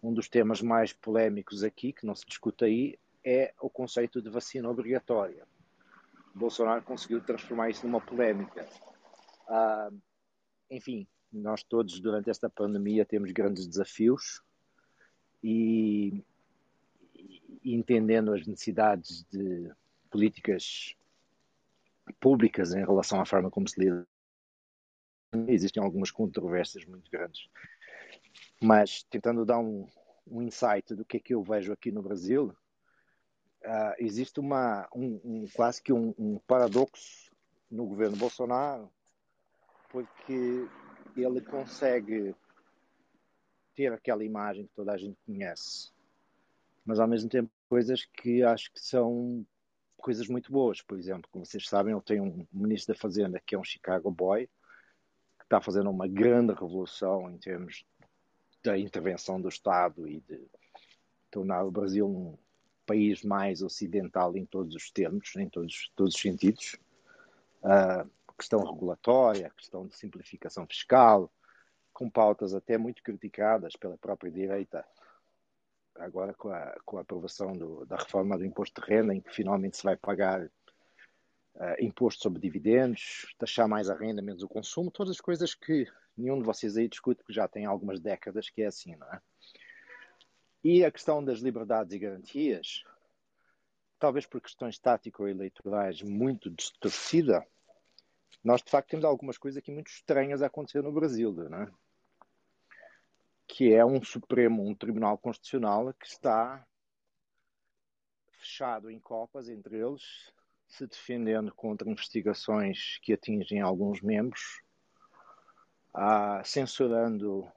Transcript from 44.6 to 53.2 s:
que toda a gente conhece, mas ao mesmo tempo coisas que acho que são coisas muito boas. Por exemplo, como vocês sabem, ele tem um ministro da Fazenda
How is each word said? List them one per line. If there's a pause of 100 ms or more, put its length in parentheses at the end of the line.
que
toda
a
gente
conhece, (920)
mas
ao
mesmo
tempo (180)
coisas
que
acho
que
são (520)
coisas
muito
boas.
Por
exemplo,
como
vocês
sabem,
ele
tem
um
ministro
da
Fazenda